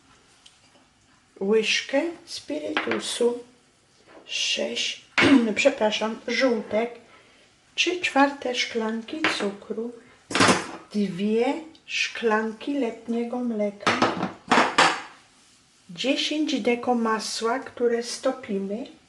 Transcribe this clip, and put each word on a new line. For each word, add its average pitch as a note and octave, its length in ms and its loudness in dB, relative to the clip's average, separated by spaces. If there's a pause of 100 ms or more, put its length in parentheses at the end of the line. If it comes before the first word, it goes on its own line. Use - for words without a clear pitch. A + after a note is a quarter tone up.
(1400)
łyżkę G#3+ 600 2 (220)
spirytusu, - 1120 -2 (840)
sześć, - 800 -4 (200)
<clears throat> A#3 300 6
przepraszam, A3 640 2 (100)
żółtek, A#3 600 0 (840)
trzy F4+ 260 0
czwarte C#4 540 2
szklanki A3+ 600 -4 (220)
cukru, G#3+ 540 -6 (1000)
dwie G#3 600 0 (320)
szklanki A3 920 -2
letniego A#3 600 -2
mleka, G#3 540 -2 (2000)
dziesięć C#4+ 720 -2
deko A#3+ 340 0
masła, A3+ 640 0
które A#3 440 0
stopimy, G#3+ 840 -4 (220)